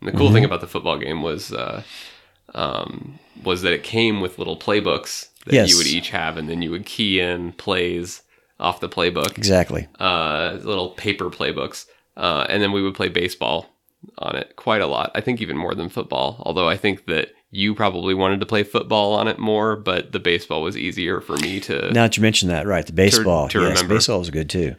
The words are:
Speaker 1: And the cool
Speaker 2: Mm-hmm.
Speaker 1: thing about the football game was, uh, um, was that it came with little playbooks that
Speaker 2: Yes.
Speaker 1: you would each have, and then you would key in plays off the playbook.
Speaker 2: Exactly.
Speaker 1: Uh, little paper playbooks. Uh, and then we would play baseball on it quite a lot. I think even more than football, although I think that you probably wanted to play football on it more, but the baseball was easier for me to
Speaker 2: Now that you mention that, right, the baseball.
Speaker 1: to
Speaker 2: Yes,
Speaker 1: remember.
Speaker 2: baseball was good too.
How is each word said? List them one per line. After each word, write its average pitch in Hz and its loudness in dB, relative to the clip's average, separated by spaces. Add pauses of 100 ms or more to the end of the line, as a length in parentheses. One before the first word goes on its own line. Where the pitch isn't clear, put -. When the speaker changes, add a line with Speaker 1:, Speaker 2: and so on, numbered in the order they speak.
Speaker 1:
And 98 -6
the 101 -2
cool 101 6
Speaker 2:
Mm-hmm. 104 8
Speaker 1:
thing 120 8
about 90 0
the - -10
football - -2
game 76 -4
was, 78 -6
uh, 58 -6 (720)
um, - -6 (240)
was 90 -2
that 90 2
it 76 0
came 110 2
with 90 -4
little 87 -4
playbooks - -2 (180)
that - 4
Speaker 2:
Yes. 110 8
Speaker 1:
you - 6
would 85 2
each 82 -2
have, 82 -4
and 78 -6
then 85 -2
you 80 -2
would 92 -6
key 98 0
in 87 0
plays 90 -2 (380)
off - 0
the 90 -6
playbook. 85 0
Speaker 2:
Exactly. 87 2 (100)
Speaker 1:
Uh, 85 0
little 92 -4
paper 98 -4
playbooks. - -6 (300)
Uh, 82 0
and 104 0
then 101 2
we 101 0
would 98 0
play 92 -2
baseball 85 -2 (440)
on - -4
it - -8
quite 110 0
a 92 2
lot. 69 -2
I - -2
think 127 -2
even 80 -6
more 87 -4
than 82 -6
football, 113 -4 (100)
although 85 0
I 80 0
think - -2
that 82 -2 (200)
you 101 -2
probably 95 0
wanted 95 2
to 98 -4
play 104 2
football 104 2
on 107 2
it 110 -2
more, 107 0
but 95 -4
the 95 -2
baseball 82 0
was 92 -4
easier 87 -4
for - -6
me 95 -4
to - -4
Speaker 2:
Now 117 6
that 113 2
you 101 2
mention 110 4
that, 85 0
right, 85 0
the - -14
baseball. 95 4
Speaker 1:
to 113 0
Speaker 2:
Yes, 90 2
Speaker 1:
remember. 90 2
Speaker 2:
baseball 110 2
was 87 -4
good 76 -4
too. 80 -2